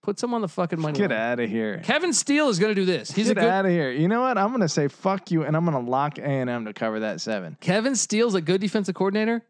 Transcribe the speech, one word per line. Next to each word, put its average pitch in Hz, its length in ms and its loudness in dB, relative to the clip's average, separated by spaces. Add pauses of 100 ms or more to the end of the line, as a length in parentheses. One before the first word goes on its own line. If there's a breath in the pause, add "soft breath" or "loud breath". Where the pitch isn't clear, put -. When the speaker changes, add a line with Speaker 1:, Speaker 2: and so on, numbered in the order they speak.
Speaker 1:
Put 208 160 -4
some 240 140 -2
on 233 80 0
the 196 60 -2
fucking 170 320 -2
money 151 180 -2
Speaker 2:
Get 196 120 2
Speaker 1:
line. 113 100 0
Speaker 2:
outta 120 280 0
here. 110 360 -2
Speaker 1:
Kevin 302 300 2
Steele 294 340 2
is 196 120 2
gonna 214 160 2
do 190 100 2
this. 170 260 -2
He's 220 180 0
a 214 60 4
Speaker 2:
Get - 60 2
Speaker 1:
good - 80 4
Speaker 2:
outta 190 200 2
here. 156 220 2
You 151 160 2
know 226 140 2
what? 254 160 0
I'm 196 140 2
gonna 214 180 0
say 147 180 0
fuck 190 440 -2
you, 160 120 2
and 151 140 0
I'm 170 80 2
gonna 147 160 0
lock 135 360 -2
A - 60 -12
and 135 260 -2
M 120 160 -4
to 107 80 -8
cover 110 280 -2
that 107 180 -4
seven. 95 400 -6
Speaker 1:
Kevin 220 360 0
Steele's 220 380 0
a 185 80 2
good 180 200 0
defensive 196 340 -2
coordinator. 214 540 0